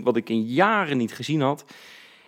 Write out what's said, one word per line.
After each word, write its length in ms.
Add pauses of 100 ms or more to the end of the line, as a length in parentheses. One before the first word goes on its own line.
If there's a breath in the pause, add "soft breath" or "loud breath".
wat 120
ik 140
in 140
jaren 540
niet 160
gezien 280
had. 240 (640 soft breath)